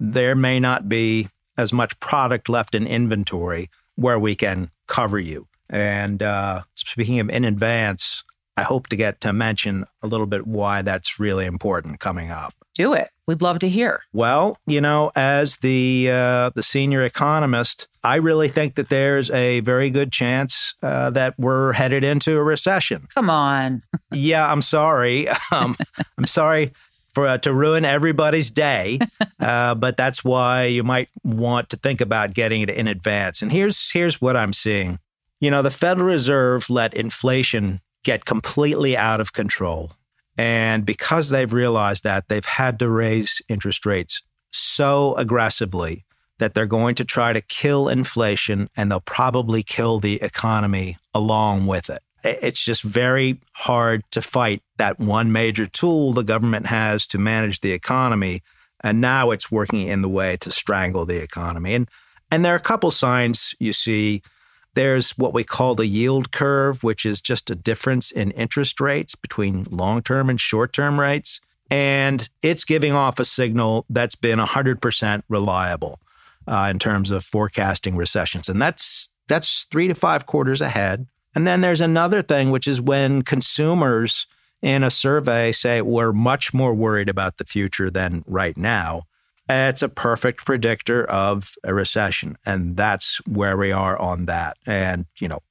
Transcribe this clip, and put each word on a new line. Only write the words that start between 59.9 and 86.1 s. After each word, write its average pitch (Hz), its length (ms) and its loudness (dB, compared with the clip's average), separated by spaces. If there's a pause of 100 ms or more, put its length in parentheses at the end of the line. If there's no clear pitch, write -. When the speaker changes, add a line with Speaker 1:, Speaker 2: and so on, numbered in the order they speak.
Speaker 1:
the 95 80 0
way 95 300 0
to - 120 -10
strangle 92 540 -2
the 85 180 -4
economy. 85 520 -6
And, 123 140 0 (420)
and 165 140 2
there 175 100 4
are - 20 2
a 170 40 -2
couple 220 300 0
signs 123 680 0
you 110 160 -2
see. 104 480 -2 (520)
There's 131 380 2
what 127 200 0
we 117 120 0
call 127 320 0
the 113 100 2
yield 127 460 0
curve, 139 500 0
which 110 240 0
is 104 140 -2
just - 280 -4
a 110 60 -4
difference 117 560 -2
in 101 220 -2
interest - 480 -4
rates 143 340 -2
between 98 560 -4
long-term 113 580 0
and 123 120 0
short-term 143 580 0
rates. 143 420 -2 (300)
And 139 580 0 (140)
it's 160 220 0
giving 151 280 2
off 139 280 2
a 123 40 2
signal 113 640 0
that's 120 280 -2
been 113 240 2
a 107 60 2
hundred 131 360 0
percent 107 460 0
reliable, 92 720 -2 (480)
uh, 98 240 2
in 87 80 -4
terms 101 320 0
of 92 120 -2
forecasting 98 720 -2
recessions. 87 540 -2
And 98 120 0
that's, - 480 -2 (200)
that's - 420 -2
three 165 160 0
to 180 80 2
five 156 320 0
quarters 135 340 0
ahead. 104 460 -2 (300)
And 160 100 2
then 180 140 2
there's 175 200 2
another 170 400 2
thing, 139 300 2
which 131 160 0
is 135 140 0
when 135 420 2
consumers 135 1040 0 (340)
in 135 220 2
a 127 80 2
survey 123 640 2
say, 117 300 0
"We're 117 300 2